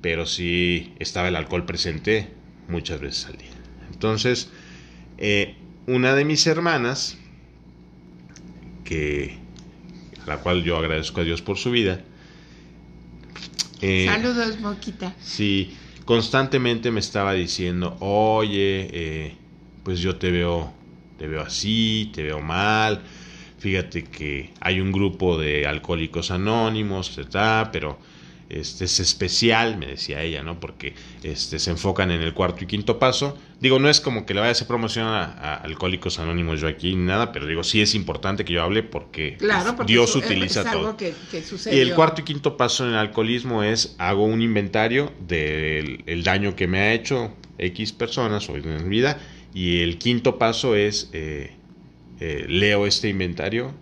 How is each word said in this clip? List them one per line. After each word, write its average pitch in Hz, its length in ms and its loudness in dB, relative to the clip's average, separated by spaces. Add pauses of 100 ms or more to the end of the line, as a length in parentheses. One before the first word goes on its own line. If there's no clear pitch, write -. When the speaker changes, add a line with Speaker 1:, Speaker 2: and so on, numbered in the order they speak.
Speaker 1:
pero 82 260 -2
sí 87 720 0
estaba 90 300 -2
el 90 80 0
alcohol 85 280 -2
presente 87 640 -2 (400)
muchas 85 340 -4
veces 67 260 -6
al - 100 -14
día. - 140 -18 (420)
Entonces, 113 560 0 (680)
eh, 101 360 2 (320)
una 127 300 4
de 143 80 4
mis 151 240 4
hermanas, 156 680 0 (1700)
que, 73 540 -2 (920)
a - 20 -10
la 76 100 -4
cual 87 260 0
yo 85 120 2
agradezco 80 440 -2
a 85 40 2
Dios 82 160 0
por 98 160 -4
su - 140 -2
vida, 101 300 2 (1800)
eh, 95 260 4
Speaker 2:
Saludos, 226 540 0
Moquita. 202 600 -8
Speaker 1:
sí, 98 540 0 (280)
constantemente 120 840 2
me 110 80 0
estaba 98 360 0
diciendo, 90 680 0
"Oye, 101 920 2
eh, 78 420 -6 (480)
pues 92 180 -2
yo 90 160 0
te 90 140 0
veo, 85 400 2 (480)
te 76 80 -10
veo 78 160 -4
así, 110 720 0
te 78 80 -6
veo 76 180 -2
mal. 101 600 2 (580)
Fíjate 90 460 -2
que 71 460 -8 (100)
hay 92 200 0
un 95 120 0
grupo 92 460 2
de 73 280 2
alcohólicos 80 640 -2
anónimos, 107 800 0
etcétera, 107 640 0
pero 76 260 -4 (520)
este 80 340 -6
es - 160 0
especial", 110 800 2
me 69 80 -6
decía 69 360 -6
ella, 78 200 -4
¿no? 85 180 -8
"Porque, 69 340 -10 (280)
este, 78 360 -6
se - 120 -2
enfocan 92 400 0
en 85 100 0
el 80 140 -2
cuarto 90 300 0
y - 20 -10
quinto 104 320 -2
paso". 131 400 2 (220)
Digo, 131 180 6
no 139 100 6
es 147 120 6
como 117 260 -4
que 98 80 -2
le 98 60 2
vaya 117 100 4
a - 20 2
hacer 113 140 -2
promoción 113 400 -2
a, 107 180 0
a 76 320 -8
Alcohólicos 90 640 -4
Anónimos 82 420 -2
yo 78 80 0
aquí 87 280 -2
ni 90 100 2
nada, 104 260 0
pero 73 140 -6
digo, 80 180 -2
sí 107 180 4
es 104 120 4
importante 95 500 -2
que 85 100 -4
yo 85 80 2
hable 101 200 2
porque, 76 560 -6
Speaker 2:
Claro, 208 260 2
Speaker 1:
pues, 240 120 0
Speaker 2:
porque 110 160 2
Speaker 1:
Dios 120 180 8
Speaker 2:
eso 143 80 2
es, 113 60 0
Speaker 1:
utiliza 98 360 0
Speaker 2:
es 95 60 0
algo 80 220 0
Speaker 1:
todo. 214 80 -4
Speaker 2:
que, 170 180 -4 (160)
que 180 80 -8
Speaker 1:
Y - 20 -6
el 156 80 -12
Speaker 2:
sucedió. 139 460 2
Speaker 1:
cuarto 160 280 6
y - 20 -8
quinto 143 320 -2
paso 123 280 2
en 120 80 0
el 113 40 2
alcoholismo 113 640 2
es, 107 360 2
hago 98 260 4
un 113 180 4
inventario 113 800 2
del, 78 840 -2
el 85 180 -4
daño 98 320 2
que 92 100 0
me 92 120 2
ha 104 160 4
hecho 113 400 -2 (240)
X 98 340 -4
personas 113 560 -2
o 73 80 -6
en 78 280 -4
mi 90 40 -2
vida, 127 300 2 (340)
y 87 300 2
el 85 160 0
quinto 123 400 2
paso 117 360 4
es, 104 380 2
eh, 78 400 -8 (680)
eh, 80 280 -6
leo 101 380 6
este 104 220 2
inventario 98 720 -2